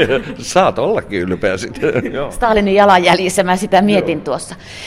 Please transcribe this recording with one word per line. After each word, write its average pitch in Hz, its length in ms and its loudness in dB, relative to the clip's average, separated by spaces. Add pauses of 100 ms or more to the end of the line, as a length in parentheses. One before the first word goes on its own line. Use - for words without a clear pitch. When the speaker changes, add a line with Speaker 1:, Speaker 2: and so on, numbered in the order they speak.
(260)
Speaker 1:
<laughs> 143 120 -12
Saat 123 400 0
ollakin 127 420 -2
ylpeä 92 360 -2
sitten. 120 360 -4 (120)
<laughs> - 80 -8
Joo. 135 180 -6
Speaker 2:
Stalinin 208 440 0
jalanjäljissä 185 680 4
mä 180 140 0
sitä 190 260 2
mietin 196 360 0
Speaker 1:
Joo. 151 60 -12
Speaker 2:
tuossa. 135 300 -6 (320)